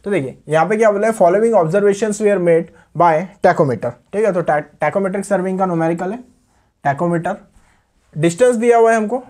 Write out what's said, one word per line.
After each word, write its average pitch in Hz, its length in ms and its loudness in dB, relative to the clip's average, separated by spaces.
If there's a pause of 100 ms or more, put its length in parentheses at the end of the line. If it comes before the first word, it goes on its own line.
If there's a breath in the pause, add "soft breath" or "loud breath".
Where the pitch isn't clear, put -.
तो 202 60 -6
देखिए, 139 260 -4 (120)
यहाँ 160 180 2
पे 214 100 -2
क्या 220 140 4
बोला 202 160 -2
है, 220 60 0
"Following 214 420 2
observations 202 680 0
were 202 180 2
made 170 300 2 (260 soft breath)
by 170 140 4 (360)
tachometer।" 135 460 0 (220)
ठीक 214 120 0
है, 196 80 0
तो 175 80 -2
ta-, 151 200 -2 (220)
tachometric 190 420 -2
serving 185 340 -2
का 190 60 0
न्यूमेरिकल 170 460 -2
है, 247 80 -10 (640)
tachometer। 170 520 -2 (800)
डिस्टेंस 170 400 0
दिया 233 220 2
हुआ 226 140 4
है 226 60 2
हमको 226 320 -4